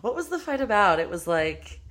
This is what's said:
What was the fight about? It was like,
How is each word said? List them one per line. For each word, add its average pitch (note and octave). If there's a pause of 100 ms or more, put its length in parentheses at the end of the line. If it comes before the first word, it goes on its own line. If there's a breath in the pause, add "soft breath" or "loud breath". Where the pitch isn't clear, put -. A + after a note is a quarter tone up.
What A#3+
was E4+
the F4
fight C#4
about? G#3
It E3
was E3+
like, D#3+ (100)